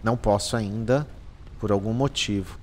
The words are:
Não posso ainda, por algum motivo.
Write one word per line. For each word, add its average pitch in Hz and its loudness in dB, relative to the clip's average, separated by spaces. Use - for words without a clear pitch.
Não 113 2
posso 107 2
ainda, 113 0
por 104 0
algum 101 2
motivo. 104 0